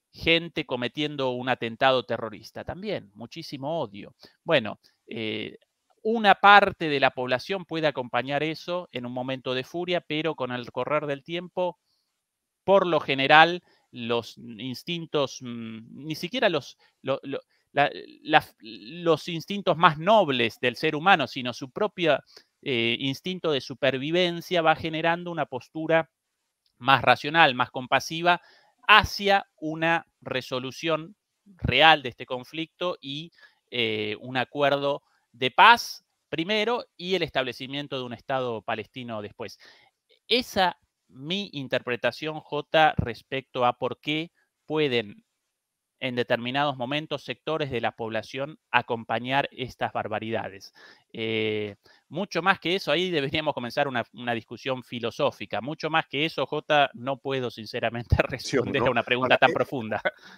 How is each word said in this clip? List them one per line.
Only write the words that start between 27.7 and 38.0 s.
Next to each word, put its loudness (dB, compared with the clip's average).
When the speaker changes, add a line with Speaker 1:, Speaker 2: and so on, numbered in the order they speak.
Speaker 1:
compasiva, 0
hacia 4
una -2
resolución -6
real 6
de -6
este -12
conflicto -8
y, -10
eh, -2
un -8
acuerdo 0
de -2
paz 6
primero -2
y -2
el 0
establecimiento -4
de -6